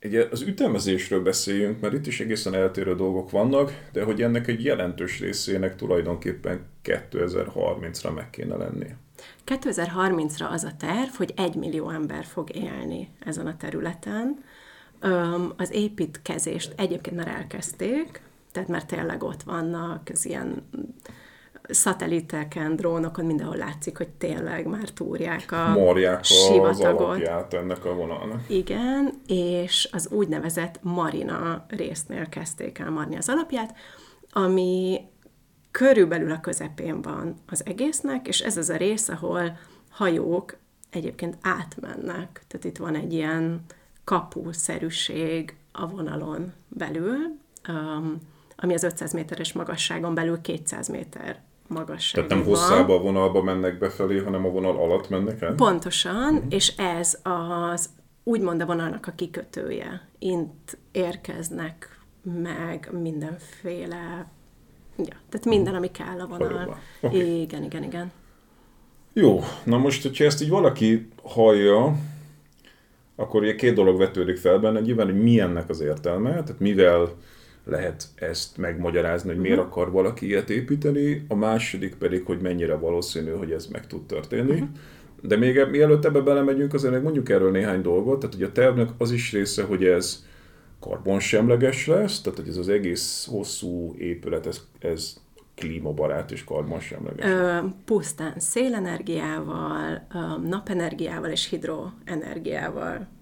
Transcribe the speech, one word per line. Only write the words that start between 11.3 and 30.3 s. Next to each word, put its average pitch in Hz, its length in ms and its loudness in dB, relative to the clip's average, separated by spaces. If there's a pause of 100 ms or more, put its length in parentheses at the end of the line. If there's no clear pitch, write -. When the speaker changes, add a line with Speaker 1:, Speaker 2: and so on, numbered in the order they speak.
Speaker 2:
egy 175 180 -2
millió 160 360 -4
ember 151 340 -6
fog 160 320 -8
élni - 520 -8 (180)
ezen 160 200 -8
a 160 100 -8
területen. 208 840 -6 (600)
Öm, 175 560 0
az 180 160 -4
építkezést 165 1040 -4
egyébként 175 400 -4
már 165 120 -6
elkezdték, - 960 -6 (300)
tehát 190 160 -6
már 170 160 -2
tényleg 165 380 -6
ott - 200 -8
vannak, 165 680 -6
az - 140 -4
ilyen - 360 -8 (1080)
szatelliteken, 160 1080 -2
drónokon, 165 480 -2
mindenhol 160 320 -2
látszik, - 400 -8
hogy 165 120 -6
tényleg 165 580 -6
már 208 240 -6
túrják 170 640 -6
a 165 160 0
Speaker 1:
Marják 92 520 6
az - 60 -2
Speaker 2:
sivatagot. 95 760 8
Speaker 1:
alapját 87 540 -2
ennek 90 300 -4
a 90 100 -2
vonalnak. 90 520 -6
Speaker 2:
Igen, 240 640 0 (160)
és 175 680 0
az 180 180 -4
úgynevezett 165 720 -2